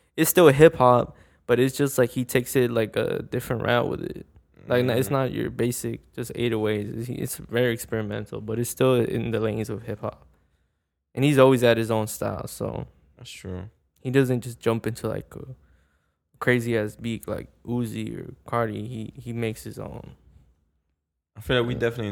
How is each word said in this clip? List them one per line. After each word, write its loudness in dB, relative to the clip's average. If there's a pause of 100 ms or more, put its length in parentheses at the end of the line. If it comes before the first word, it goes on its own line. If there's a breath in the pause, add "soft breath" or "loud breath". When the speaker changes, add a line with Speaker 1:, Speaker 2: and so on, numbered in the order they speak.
(160)
Speaker 1:
It's 2
still 8
hip 10
hop, 4 (320 soft breath)
but 4
it's 2
just, 0
like, 2
he -4
takes -2
it, 4
like, -2
a -2
different -4
route 2
with -6
it. -10 (420)
Like, 2
no, 0
it's 0
Speaker 2:
Mm-hmm. -2
Speaker 1:
not 0
your -4
basic -6
just -10
eight -2
oh 0
eights. -2
It's, -8
it's -8
very 0
experimental, -6
but -6
it's -4
still 4
in 0
the -2
lanes -2
of -8
hip -10
hop. -10 (920)
And 2
he's 4
always 8
had 6
his -2
own 0
style, -6
so -8 (300)
Speaker 2:
That's -20
true. -12 (300)
Speaker 1:
he -6
doesn't 2
just -14
jump -2
into, -6
like, -8
a -14 (920)
crazy 0
ass -4
beat -8
like -8 (180)
Uzi -6
or -14 (120)
Cardi. -4
He, -12
he -12
makes -4
his -14
own. -14 (1200)
Speaker 2:
I -16
feel 0
like 0
we -4
Speaker 1:
Yeah. -6
Speaker 2:
definitely -2